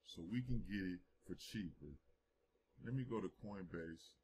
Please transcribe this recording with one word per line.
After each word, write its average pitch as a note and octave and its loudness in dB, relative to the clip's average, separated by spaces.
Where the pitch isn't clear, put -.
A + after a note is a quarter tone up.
So - -8
we A2 4
can B2 6
get G2+ 2
it F2+ 0
for F2+ -2
cheaper. D2+ -4
Let A#2 -2
me C3 2
go A2+ 2
to F#2 0
Coinbase. E2+ -4